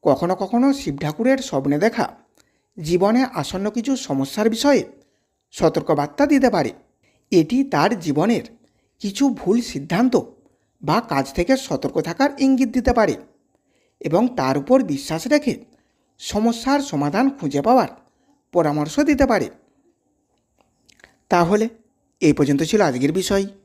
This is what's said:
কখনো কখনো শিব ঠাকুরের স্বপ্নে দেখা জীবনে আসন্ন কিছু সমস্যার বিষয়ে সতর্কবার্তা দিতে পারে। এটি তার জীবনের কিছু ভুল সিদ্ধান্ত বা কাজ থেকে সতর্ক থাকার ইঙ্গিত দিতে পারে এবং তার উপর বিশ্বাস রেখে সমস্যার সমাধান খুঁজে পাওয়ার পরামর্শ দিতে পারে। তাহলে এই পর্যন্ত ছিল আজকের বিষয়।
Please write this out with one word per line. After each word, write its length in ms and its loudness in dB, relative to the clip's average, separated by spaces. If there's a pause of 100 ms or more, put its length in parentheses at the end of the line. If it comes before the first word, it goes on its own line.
কখনো 320 2
কখনো 360 0
শিব 280 -6
ঠাকুরের 380 -2
স্বপ্নে 400 -2
দেখা 280 0 (720)
জীবনে 440 2 (120)
আসন্ন 360 -6
কিছু 260 -4
সমস্যার 540 -2
বিষয়ে 320 2 (720)
সতর্কবার্তা 720 0
দিতে 240 4
পারে। 200 -2 (640)
এটি 320 2
তার 260 2 (100)
জীবনের 440 -2 (580)
কিছু 280 -2
ভুল 320 0
সিদ্ধান্ত 520 -2 (680)
বা 180 0
কাজ 320 -2
থেকে 240 0
সতর্ক 460 -4
থাকার 360 -2
ইঙ্গিত 340 2
দিতে 200 0
পারে 220 2 (880)
এবং 220 2 (140)
তার 220 0
উপর 240 2
বিশ্বাস 440 -4
রেখে 280 0 (680)
সমস্যার 640 0
সমাধান 480 0
খুঁজে 320 -4
পাওয়ার 280 2 (640)
পরামর্শ 460 0
দিতে 260 2
পারে। 200 0 (1800)
তাহলে 380 2 (560)
এই 140 4
পর্যন্ত 260 2
ছিল 200 0
আজকের 300 0
বিষয়। 320 0 (200)